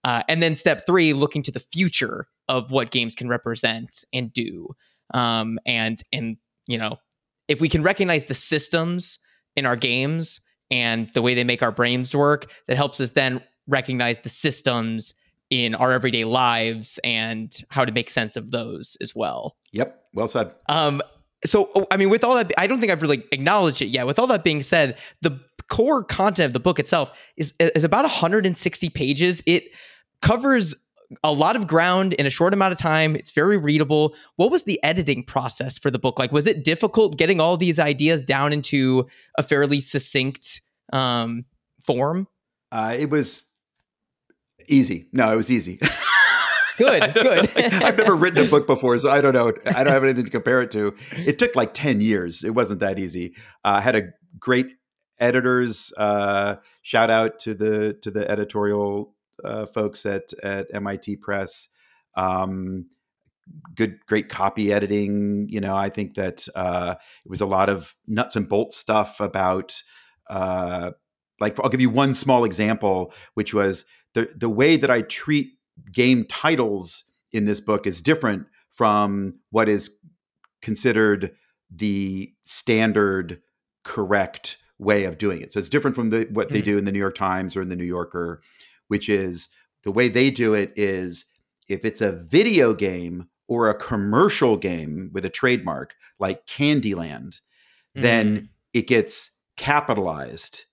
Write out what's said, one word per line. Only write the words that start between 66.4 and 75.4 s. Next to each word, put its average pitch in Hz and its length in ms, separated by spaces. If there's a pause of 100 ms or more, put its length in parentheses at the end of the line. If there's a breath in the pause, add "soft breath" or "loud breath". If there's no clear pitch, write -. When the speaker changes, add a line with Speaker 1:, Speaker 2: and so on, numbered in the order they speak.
Speaker 2:
uh, 90 400 (280 soft breath)
it - 60
was 87 100
a 104 60
lot 98 220
of 95 260 (140)
nuts 110 260
and 104 140
bolts - 280
stuff - 440
about, 95 600 (480 soft breath)
uh, 92 600 (480)
like, 107 220
I'll 127 100
give 127 100
you 123 100
one 135 260
small 127 280
example, 101 720 (200 loud breath)
which 104 200
was 98 300 (300 soft breath)
the, 117 220
the 117 140
way 143 260
that 135 140
I 120 120
treat - 500 (380)